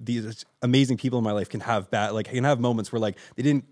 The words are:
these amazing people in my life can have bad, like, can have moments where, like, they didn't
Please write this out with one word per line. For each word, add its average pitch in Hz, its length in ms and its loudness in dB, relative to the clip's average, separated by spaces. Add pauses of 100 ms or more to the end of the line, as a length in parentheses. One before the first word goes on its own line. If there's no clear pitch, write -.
these 113 400 -6 (200)
amazing 127 340 4
people 123 220 -2
in 113 40 0
my 107 80 0
life 104 180 -2
can 110 120 -8
have 104 300 -2
bad, 104 220 0
like, 110 140 -4
can 127 160 -2
have 139 160 2
moments 117 320 0
where, 117 80 -4
like, 107 180 -2 (180)
they - 80 -4
didn't 143 280 2